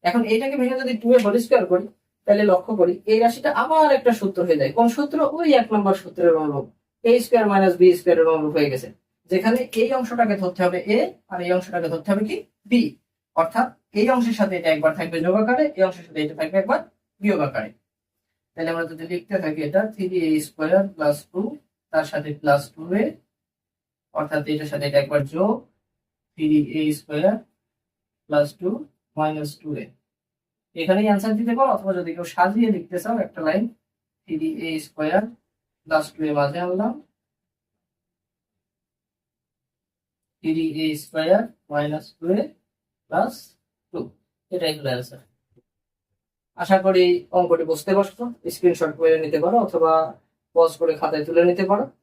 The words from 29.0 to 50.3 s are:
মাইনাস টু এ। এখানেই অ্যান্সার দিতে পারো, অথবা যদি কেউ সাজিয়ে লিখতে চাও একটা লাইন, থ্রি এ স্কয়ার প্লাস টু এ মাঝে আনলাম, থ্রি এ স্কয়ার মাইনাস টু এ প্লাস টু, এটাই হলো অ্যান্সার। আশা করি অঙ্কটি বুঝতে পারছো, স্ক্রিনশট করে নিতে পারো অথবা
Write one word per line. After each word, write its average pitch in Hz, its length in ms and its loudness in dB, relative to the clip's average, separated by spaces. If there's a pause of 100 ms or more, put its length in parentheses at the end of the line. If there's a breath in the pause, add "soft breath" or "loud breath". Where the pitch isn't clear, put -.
মাইনাস 151 440 -4
টু 156 100 -12 (120)
এ। - 40 -14 (920)
এখানেই 185 320 0
অ্যান্সার 208 320 0
দিতে 233 180 -2
পারো, 269 180 2
অথবা 196 220 -6
যদি 165 180 -6
কেউ 175 180 -10
সাজিয়ে 208 420 2
লিখতে 180 260 -10
চাও 233 220 -4
একটা - 220 -14
লাইন, 190 180 0 (600)
থ্রি 160 240 -6 (200)
এ - 20 -6 (160)
স্কয়ার 160 360 -2 (640)
প্লাস 156 180 0 (100)
টু 160 140 -12
এ - 100 -2
মাঝে 147 280 -2
আনলাম, 202 260 -2 (3500)
থ্রি 160 200 -2 (200)
এ - 20 0 (160)
স্কয়ার 170 400 0 (300)
মাইনাস 147 340 -4 (100)
টু 165 100 -10 (120)
এ - 20 -2 (680)
প্লাস - 260 -2 (600)
টু, 165 60 -8 (520)
এটাই 165 240 -4
হলো 139 160 -6
অ্যান্সার। 127 280 -10 (1400)
আশা 190 180 2 (100)
করি 180 180 4 (320)
অঙ্কটি 165 340 2
বুঝতে 160 260 -2
পারছো, 196 260 -2 (320)
স্ক্রিনশট 165 440 0
করে 160 260 4
নিতে 156 200 -2
পারো 190 120 2 (100)
অথবা 160 260 2 (640)